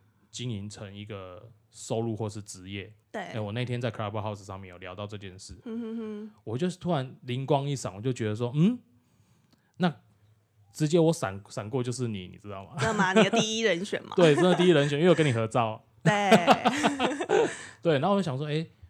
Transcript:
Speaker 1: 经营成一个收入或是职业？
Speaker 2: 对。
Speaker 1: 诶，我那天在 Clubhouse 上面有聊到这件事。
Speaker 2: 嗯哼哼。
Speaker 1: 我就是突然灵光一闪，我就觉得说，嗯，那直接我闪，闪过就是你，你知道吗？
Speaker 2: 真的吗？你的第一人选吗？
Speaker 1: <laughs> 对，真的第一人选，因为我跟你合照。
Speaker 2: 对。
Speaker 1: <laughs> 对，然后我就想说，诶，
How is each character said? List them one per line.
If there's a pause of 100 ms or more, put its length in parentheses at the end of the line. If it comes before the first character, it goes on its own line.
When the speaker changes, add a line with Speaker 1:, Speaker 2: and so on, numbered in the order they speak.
(300)
Speaker 1:
经
营
成
一
个 (200)
收
入
或
是
职
业？ (180)
Speaker 2:
对。
Speaker 1:
诶，
我
那
天
在
Clubhouse
上
面
有
聊
到
这
件
事。
Speaker 2:
嗯
哼
哼。 (140)
Speaker 1:
我
就
是
突
然
灵
光
一
闪，
我
就
觉
得
说，
嗯， (1000)
那 (760)
直
接
我
闪， (120)
闪
过
就
是
你，
你
知
道
吗？
Speaker 2:
真
的
吗？
你
的
第
一
人
选
吗？
Speaker 1:
<laughs>
对，
真
的
第
一
人
选，
因
为
我
跟
你
合
照。 (180)
Speaker 2:
对。 (800)
Speaker 1:
<laughs>
对，
然
后
我
就
想
说，
诶， (200)